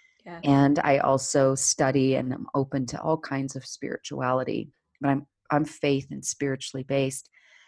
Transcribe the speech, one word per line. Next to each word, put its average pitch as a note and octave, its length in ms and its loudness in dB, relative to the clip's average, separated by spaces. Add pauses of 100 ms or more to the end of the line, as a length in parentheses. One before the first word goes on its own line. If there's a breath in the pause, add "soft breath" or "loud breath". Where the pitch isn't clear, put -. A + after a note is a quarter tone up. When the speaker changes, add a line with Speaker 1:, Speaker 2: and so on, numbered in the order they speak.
(240 soft breath)
Speaker 1:
Yes. F3 220 -16
Speaker 2:
And C#3 340 6
I C#3 200 4
also C3+ 560 2
study C3+ 600 2
and B2+ 160 -2
I'm B2+ 220 -8
open C3+ 340 -2
to - 140 -8
all D#3 160 0
kinds C3+ 380 -6
of C3+ 100 -12
spirituality, B2+ 1040 -4 (320)
but C#3+ 80 2
I'm, C#3 160 0 (240)
I'm D3+ 160 2
faith C#3 460 -2
and C3+ 120 -10
spiritually C3+ 600 -6
based. C3+ 440 -2 (400 soft breath)